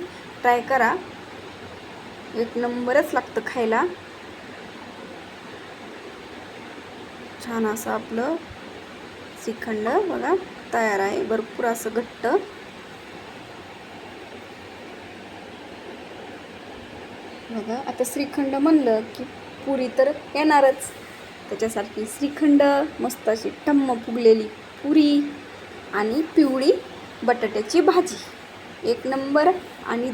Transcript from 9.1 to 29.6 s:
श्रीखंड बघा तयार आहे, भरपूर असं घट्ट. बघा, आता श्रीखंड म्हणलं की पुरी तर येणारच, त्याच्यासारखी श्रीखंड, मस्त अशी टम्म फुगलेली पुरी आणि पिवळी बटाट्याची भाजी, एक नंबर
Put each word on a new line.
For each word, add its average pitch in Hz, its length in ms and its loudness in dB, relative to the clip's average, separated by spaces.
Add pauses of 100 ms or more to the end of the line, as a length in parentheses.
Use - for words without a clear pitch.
श्रीखंड 220 440 -4 (200)
बघा 277 260 0 (380)
तयार 220 280 2
आहे, 196 240 0
भरपूर 226 420 -2
असं 226 240 0
घट्ट. 226 360 -2 (4000)
बघा, 220 360 -4
आता - 200 0
श्रीखंड 285 480 -2
म्हणलं 277 460 6 (160)
की - 80 -8 (420)
पुरी 254 220 0 (100)
तर 262 120 8 (240)
येणारच, 285 560 6 (580)
त्याच्यासारखी 214 600 -2
श्रीखंड, 285 540 6 (380)
मस्त - 280 -2
अशी 226 220 2 (160)
टम्म 277 300 6
फुगलेली 226 500 6 (360)
पुरी 294 380 8 (760)
आणि 220 280 2 (140)
पिवळी 269 340 8 (520)
बटाट्याची 226 580 4
भाजी, 349 360 6 (760)
एक 240 160 0
नंबर 277 440 4 (360)